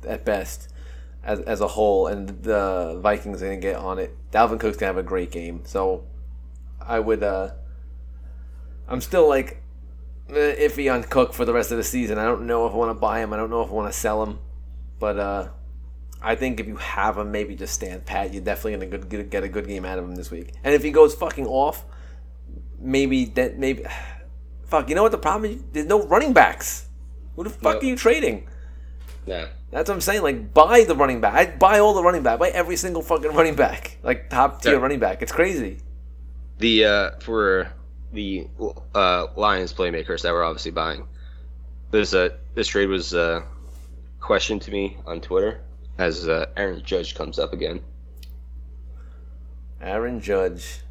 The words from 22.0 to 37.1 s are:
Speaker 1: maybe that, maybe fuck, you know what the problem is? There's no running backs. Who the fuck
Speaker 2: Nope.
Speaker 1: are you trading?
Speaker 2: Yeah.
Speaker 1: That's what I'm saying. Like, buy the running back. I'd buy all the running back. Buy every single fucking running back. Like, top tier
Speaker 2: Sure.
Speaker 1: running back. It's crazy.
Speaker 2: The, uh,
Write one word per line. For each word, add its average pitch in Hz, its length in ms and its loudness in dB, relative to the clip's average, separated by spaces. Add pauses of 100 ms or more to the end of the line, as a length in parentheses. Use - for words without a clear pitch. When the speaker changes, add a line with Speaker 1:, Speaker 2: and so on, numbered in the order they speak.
Speaker 1:
maybe 131 460 2
that, 123 320 0
maybe 131 260 -2 (960)
fuck, - 80 -4
you 151 60 0
know 185 80 6
what 220 100 6
the - 60 -2
problem 208 340 0
is? - 100 -10 (100)
There's 151 140 -2
no 208 200 6
running 254 260 4
backs. - 540 6 (500)
Who 165 80 -6
the 214 60 -4
fuck - 240 2
Speaker 2:
Nope. - 80 -2
Speaker 1:
are 269 40 0
you 254 100 0
trading? 226 520 2 (800)
Speaker 2:
Yeah. 85 220 -6 (220)
Speaker 1:
That's 156 180 -2
what 202 60 0
I'm 180 60 -4
saying. 196 220 2
Like, 123 320 0
buy 202 300 12
the 165 100 4
running 131 260 4
back. 104 140 4
I'd 170 240 6
buy 196 220 10
all 208 140 8
the 185 80 2
running 175 200 4
back. 170 160 4
Buy 175 120 4
every 175 260 0
single 175 260 -4
fucking 156 300 0
running 160 240 6
back. - 460 2
Like, - 280 -2
top - 320 2
tier 120 100 6
Speaker 2:
Sure. 135 80 6
Speaker 1:
running 135 200 2
back. 95 220 2
It's - 100 -6
crazy. 160 460 2 (800)
Speaker 2:
The, 110 260 6
uh, 104 260 4 (100)